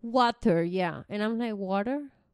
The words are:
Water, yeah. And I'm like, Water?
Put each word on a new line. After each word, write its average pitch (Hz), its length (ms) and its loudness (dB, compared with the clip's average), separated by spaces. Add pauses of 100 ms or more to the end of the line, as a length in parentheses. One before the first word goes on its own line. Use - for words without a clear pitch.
Water, 233 600 2
yeah. 175 460 -2
And 208 140 -4
I'm 220 140 -2
like, 226 180 -4
Water? 202 540 -2 (240)